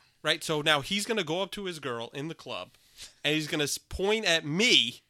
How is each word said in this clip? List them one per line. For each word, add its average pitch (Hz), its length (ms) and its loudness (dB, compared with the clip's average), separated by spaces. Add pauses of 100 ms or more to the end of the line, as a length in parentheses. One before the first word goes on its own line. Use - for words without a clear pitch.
(220)
Right? 156 220 -2
So 151 160 -2
now 147 220 2
he's 202 240 -4
gonna 214 180 -2
go 160 160 -2
up 190 120 -4
to 202 120 -10
his 180 160 -8
girl 117 320 -6
in 160 160 -8
the 160 60 -10
club, 95 380 -10 (520)
and 147 100 2
he's 156 140 -2
gonna 151 160 0
s-, - 140 -2
point 214 480 -2
at 165 180 4
me, 151 640 4